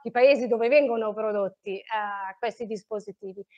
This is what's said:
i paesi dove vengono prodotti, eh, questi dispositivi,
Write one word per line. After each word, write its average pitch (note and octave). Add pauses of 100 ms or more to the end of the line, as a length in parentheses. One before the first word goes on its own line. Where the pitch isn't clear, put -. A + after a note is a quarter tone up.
i A#3
paesi B3
dove A#3
vengono A#3
prodotti, G#3
eh, G3 (540)
questi A3
dispositivi, G3+ (140)